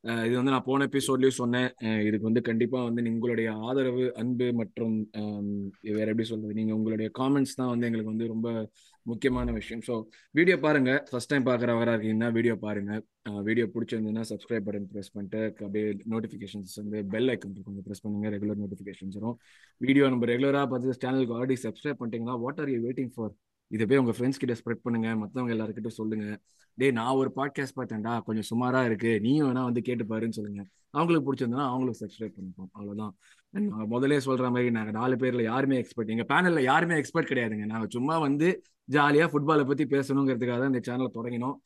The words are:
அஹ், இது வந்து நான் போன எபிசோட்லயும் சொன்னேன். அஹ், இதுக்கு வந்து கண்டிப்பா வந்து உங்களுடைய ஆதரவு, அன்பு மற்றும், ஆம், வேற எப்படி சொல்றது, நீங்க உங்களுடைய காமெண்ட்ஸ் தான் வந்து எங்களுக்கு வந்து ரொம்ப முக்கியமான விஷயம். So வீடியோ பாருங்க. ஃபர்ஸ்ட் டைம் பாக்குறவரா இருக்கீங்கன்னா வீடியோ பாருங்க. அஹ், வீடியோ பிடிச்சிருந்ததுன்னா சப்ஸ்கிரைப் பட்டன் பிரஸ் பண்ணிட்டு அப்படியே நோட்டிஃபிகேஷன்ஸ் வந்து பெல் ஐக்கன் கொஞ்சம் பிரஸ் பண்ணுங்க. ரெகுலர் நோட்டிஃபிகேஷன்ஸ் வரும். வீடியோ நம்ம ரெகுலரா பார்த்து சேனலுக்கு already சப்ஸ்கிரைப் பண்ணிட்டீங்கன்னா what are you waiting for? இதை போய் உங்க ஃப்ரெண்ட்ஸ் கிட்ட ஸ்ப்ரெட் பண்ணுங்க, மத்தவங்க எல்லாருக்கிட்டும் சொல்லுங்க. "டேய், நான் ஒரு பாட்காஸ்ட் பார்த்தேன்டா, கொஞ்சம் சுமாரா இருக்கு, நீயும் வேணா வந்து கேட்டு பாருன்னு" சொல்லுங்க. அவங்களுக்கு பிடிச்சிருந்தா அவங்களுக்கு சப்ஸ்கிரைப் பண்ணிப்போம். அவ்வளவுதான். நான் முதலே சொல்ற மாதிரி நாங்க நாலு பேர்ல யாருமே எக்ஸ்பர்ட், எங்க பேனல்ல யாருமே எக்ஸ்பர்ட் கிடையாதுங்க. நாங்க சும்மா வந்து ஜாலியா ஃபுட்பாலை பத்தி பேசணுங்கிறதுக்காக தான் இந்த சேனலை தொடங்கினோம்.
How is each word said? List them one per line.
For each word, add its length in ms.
அஹ், 220
இது 100
வந்து 160
நான் 120
போன 220
எபிசோட்லயும் 540
சொன்னேன். 420
அஹ், 200
இதுக்கு 200
வந்து 200
கண்டிப்பா 420
வந்து 200
உங்களுடைய 500
ஆதரவு, 600
அன்பு 380
மற்றும், 600
ஆம், 560
வேற 240
எப்படி 180
சொல்றது, 300
நீங்க 220
உங்களுடைய 440
காமெண்ட்ஸ் 360
தான் 120
வந்து 180
எங்களுக்கு 260
வந்து 160
ரொம்ப 420
முக்கியமான 460
விஷயம். 300
So 120
வீடியோ 280
பாருங்க. 500
ஃபர்ஸ்ட் 200
டைம் 160
பாக்குறவரா 480
இருக்கீங்கன்னா 380
வீடியோ 240
பாருங்க. 480
அஹ், 120
வீடியோ 240
பிடிச்சிருந்ததுன்னா 640
சப்ஸ்கிரைப் 360
பட்டன் 260
பிரஸ் 200
பண்ணிட்டு 340
அப்படியே 480
நோட்டிஃபிகேஷன்ஸ் 680
வந்து 300
பெல் 220
ஐக்கன் 360
கொஞ்சம் 200
பிரஸ் 180
பண்ணுங்க. 280
ரெகுலர் 300
நோட்டிஃபிகேஷன்ஸ் 600
வரும். 180
வீடியோ 320
நம்ம 160
ரெகுலரா 440
பார்த்து 300
சேனலுக்கு 360
already 260
சப்ஸ்கிரைப் 380
பண்ணிட்டீங்கன்னா 420
what 180
are 100
you 140
waiting 260
for? 200
இதை 140
போய் 120
உங்க 140
ஃப்ரெண்ட்ஸ் 260
கிட்ட 160
ஸ்ப்ரெட் 300
பண்ணுங்க, 320
மத்தவங்க 380
எல்லாருக்கிட்டும் 380
சொல்லுங்க. 340
"டேய், 140
நான் 240
ஒரு 200
பாட்காஸ்ட் 400
பார்த்தேன்டா, 460
கொஞ்சம் 220
சுமாரா 420
இருக்கு, 340
நீயும் 280
வேணா 160
வந்து 180
கேட்டு 220
பாருன்னு" 260
சொல்லுங்க. 360
அவங்களுக்கு 360
பிடிச்சிருந்தா 400
அவங்களுக்கு 400
சப்ஸ்கிரைப் 300
பண்ணிப்போம். 360
அவ்வளவுதான். 420
நான் 380
முதலே 300
சொல்ற 320
மாதிரி 220
நாங்க 200
நாலு 240
பேர்ல 260
யாருமே 360
எக்ஸ்பர்ட், 320
எங்க 180
பேனல்ல 340
யாருமே 360
எக்ஸ்பர்ட் 340
கிடையாதுங்க. 340
நாங்க 240
சும்மா 280
வந்து 300
ஜாலியா 360
ஃபுட்பாலை 380
பத்தி 200
பேசணுங்கிறதுக்காக 760
தான் 140
இந்த 100
சேனலை 300
தொடங்கினோம். 420